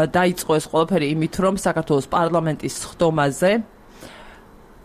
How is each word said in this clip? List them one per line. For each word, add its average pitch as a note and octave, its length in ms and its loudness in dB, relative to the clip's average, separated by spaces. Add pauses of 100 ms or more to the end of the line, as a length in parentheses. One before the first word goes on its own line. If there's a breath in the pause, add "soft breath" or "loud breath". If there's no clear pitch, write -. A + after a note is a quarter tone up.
(120)
დაიწყო F3+ 480 0
ეს D3+ 80 -4
ყველაფერი D#3+ 480 0
იმით, D#3+ 240 -2
რომ F#3+ 140 2 (100)
საქართველოს D#3 480 0
პარლამენტის D#3+ 640 0 (100)
სხდომაზე E3 880 0 (1120 loud breath)